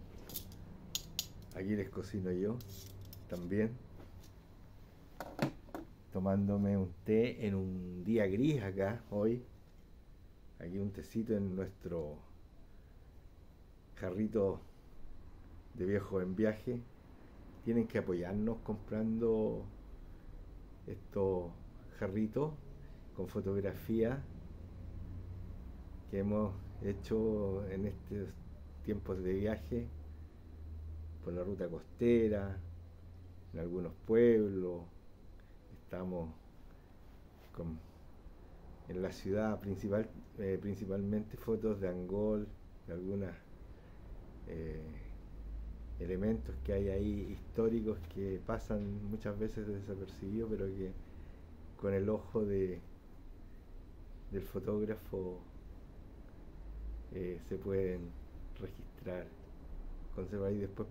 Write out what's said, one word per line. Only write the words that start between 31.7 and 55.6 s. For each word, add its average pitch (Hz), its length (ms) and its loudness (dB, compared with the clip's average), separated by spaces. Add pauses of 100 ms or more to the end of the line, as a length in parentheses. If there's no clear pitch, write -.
en 82 80 -4
algunos 87 320 0 (120)
pueblos. 104 760 10 (1040)
Estamos 90 460 -2 (1200)
con, 82 240 -4 (1120)
en 90 120 -2
la 92 120 2
ciudad 104 480 2
principal, 101 480 2 (300)
eh, 95 220 2
principalmente 101 760 0
fotos 110 440 2
de 95 80 4
Angol, 101 600 2 (400)
de 87 60 -4
algunos, 92 360 0 (1160)
eh, 80 340 -4 (1160)
elementos 95 640 2
que 101 80 2
hay 98 160 4
ahí 101 420 2
históricos 113 720 2 (120)
que 98 320 0
pasan 104 600 0
muchas 104 340 -2
veces 107 300 0
desapercibidos, 98 840 -2
pero 98 160 2
que 95 240 -2 (840)
con 98 180 2
el 98 160 6
ojo 107 340 2
de, 95 340 4 (1500)
del 98 120 0
fotógrafo, 104 1000 0 (1700)